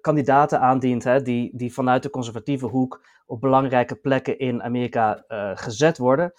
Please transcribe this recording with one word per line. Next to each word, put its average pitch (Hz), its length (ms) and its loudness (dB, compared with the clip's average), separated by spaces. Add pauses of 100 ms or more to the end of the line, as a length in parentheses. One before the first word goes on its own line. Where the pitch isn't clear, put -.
kandidaten 147 600 2
aandient, 127 440 2
hè, 131 180 2
die, 120 340 -4
die 120 160 -6
vanuit 127 300 0
de 139 80 -8
conservatieve 123 560 -6
hoek 127 380 -2 (220)
op 117 140 -10
belangrijke 131 560 2
plekken 131 420 -2
in 123 240 -4
Amerika, 120 640 -2
eh, 104 260 -6
gezet 135 440 0
worden. 135 400 2